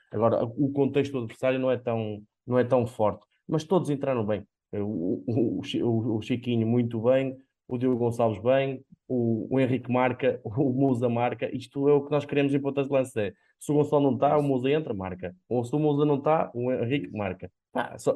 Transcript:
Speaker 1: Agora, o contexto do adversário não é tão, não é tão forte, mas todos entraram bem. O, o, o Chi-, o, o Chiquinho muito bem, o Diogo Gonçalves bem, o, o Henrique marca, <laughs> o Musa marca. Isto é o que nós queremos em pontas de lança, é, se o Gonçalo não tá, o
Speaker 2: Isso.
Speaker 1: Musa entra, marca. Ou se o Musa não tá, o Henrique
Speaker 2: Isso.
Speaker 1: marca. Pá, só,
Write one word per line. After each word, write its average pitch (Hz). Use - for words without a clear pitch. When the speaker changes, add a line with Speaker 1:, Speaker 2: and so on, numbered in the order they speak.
Speaker 1:
Agora, 110
o 131
contexto 139
do 131
adversário 131
não 131
é 120
tão, 110
não 123
é 123
tão 120
forte, 104
mas 156
todos 160
entraram 135
bem. 104
O, 101
o, 113
o -
Chi-, -
o, 113
o -
Chiquinho 120
muito 117
bem, 131
o 127
Diogo 127
Gonçalves 117
bem, 135
o, 117
o 127
Henrique 120
marca, 127
<laughs> -
o 127
Musa 131
marca. 120
Isto 139
é 147
o 139
que 143
nós 147
queremos 143
em 143
pontas 139
de 143
lança, 123
é, 95
se -
o 147
Gonçalo 147
não 127
tá, 143
o 151
Speaker 2:
Isso. 143
Speaker 1:
Musa 135
entra, 151
marca. 92
Ou 120
se 120
o 147
Musa 147
não 147
tá, 156
o 123
Henrique 123
Speaker 2:
Isso. -
Speaker 1:
marca. 92
Pá, -
só, -